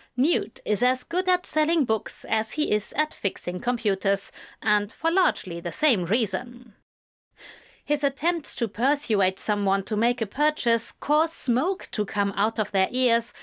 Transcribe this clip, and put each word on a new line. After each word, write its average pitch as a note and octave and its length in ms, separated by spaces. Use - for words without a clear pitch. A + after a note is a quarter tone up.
Newt C4+ 500
is G#3 160
as B3 220
good F#4 240
at F4+ 180
selling D#4 380
books - 440
as A3 240
he D4 200
is G#3 240
at - 180
fixing F#3 460
computers, G3+ 720
and G#3 300
for - 220
largely C#4 480
the E3+ 100
same A3+ 360
reason. G3 680
His D4 220
attempts D4+ 520
to A#3 120
persuade G3 680
someone G3+ 460
to G#3+ 120
make A#3+ 240
a A3 60
purchase B3 680
cause D#4 400
smoke D4 600
to G#3 120
come G3+ 320
out A3 220
of G#3 120
their F#3+ 200
ears A#3 420